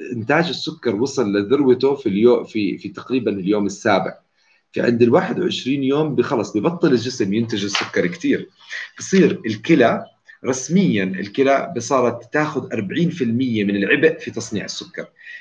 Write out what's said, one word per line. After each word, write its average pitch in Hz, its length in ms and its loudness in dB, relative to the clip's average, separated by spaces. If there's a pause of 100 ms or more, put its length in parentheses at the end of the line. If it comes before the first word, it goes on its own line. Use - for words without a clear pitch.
(140)
إنتاج 147 340 0
السكر 110 480 -4
وصل 110 380 0
لذروته 127 600 2
في 113 140 -4
اليو-، 107 340 4
في، 104 340 -4
في 101 120 -12
تقريبًا 113 420 -4
اليوم 98 340 0
السابع. 95 520 0 (540)
في - 100 -4
عند 120 200 2
الواحد 180 380 4
وعشرين 139 440 -2
يوم 147 320 0
بخلص 117 420 -2
ببطل 160 340 0
الجسم 110 420 -2
ينتج 113 300 -2
السكر 98 440 -2
كتير. 110 420 -2 (500)
بصير - 460 4
الكلى 117 600 2 (400)
رسميًا، 135 580 0
الكلى 104 760 2
صارت 120 560 0
تاخد 151 400 -2
أربعين 113 360 0
في 135 140 -4
المية 117 400 0
من 101 120 0
العبء 101 440 2
في - 120 -12
تصنيع 107 340 -6
السكر. - 400 -12 (360)